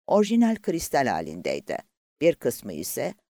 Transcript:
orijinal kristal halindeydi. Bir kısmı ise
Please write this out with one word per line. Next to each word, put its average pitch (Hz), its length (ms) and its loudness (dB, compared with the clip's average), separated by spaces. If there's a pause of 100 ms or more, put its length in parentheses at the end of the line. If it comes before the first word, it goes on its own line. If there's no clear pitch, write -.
orijinal 220 500 4
kristal 160 500 -2
halindeydi. 80 720 -4 (420)
Bir 160 140 4
kısmı - 380 -6
ise 104 420 -6 (160)